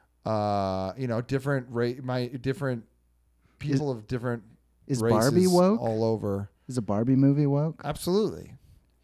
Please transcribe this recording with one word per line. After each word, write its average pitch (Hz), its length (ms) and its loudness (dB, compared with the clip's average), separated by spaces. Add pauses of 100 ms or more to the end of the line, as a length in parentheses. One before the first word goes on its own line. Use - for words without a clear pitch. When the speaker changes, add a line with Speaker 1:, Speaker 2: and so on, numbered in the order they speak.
(240)
Speaker 1:
uh, 98 720 -2
you 127 120 -6
know, 117 120 -2
different 131 500 -2
ra-, 120 320 -2
my, 127 240 -4
different 127 580 -6 (760)
Speaker 2:
Is, 147 120 -6
Speaker 1:
people 139 180 0
of 110 160 -8
different 120 380 -6 (420)
Speaker 2:
is 127 140 -2
Speaker 1:
races 110 180 4
Speaker 2:
Barbie 151 280 4
woke? 185 340 4
Speaker 1:
all 113 240 0
over. 101 460 -2 (180)
Speaker 2:
Is 127 80 -4
a 123 60 0
Barbie 113 340 2
movie 139 300 4
woke? 143 380 -2
Speaker 1:
Absolutely. 156 720 -4 (480)